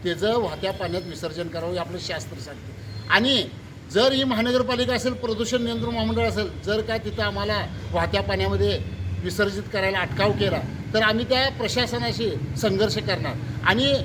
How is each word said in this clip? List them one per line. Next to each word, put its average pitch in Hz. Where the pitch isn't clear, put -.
त्याचं 185
वाहत्या 185
पाण्यात 180
विसर्जन 165
करावं 165
हे 180
आपलं 170
शास्त्र -
सांगते. -
आणि 226
जर 233
ही 262
महानगरपालिका 247
असेल, 247
प्रदूषण 233
नियंत्रण 233
महामंडळ 226
असेल, 208
जर 214
काय 220
तिथं 208
आम्हाला 202
वाहत्या 175
पाण्यामध्ये 196
विसर्जित 202
करायला 190
अटकाव 196
केला 196
तर 220
आम्ही 220
त्या 269
प्रशासनाशी 240
संघर्ष 202
करणार 170
आणि 247